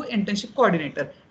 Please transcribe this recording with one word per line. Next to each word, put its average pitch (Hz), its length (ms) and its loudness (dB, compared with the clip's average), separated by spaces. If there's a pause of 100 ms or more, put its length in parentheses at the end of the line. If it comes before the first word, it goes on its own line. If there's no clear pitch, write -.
(100)
internship 208 440 -2
coordinator. 156 580 2 (180)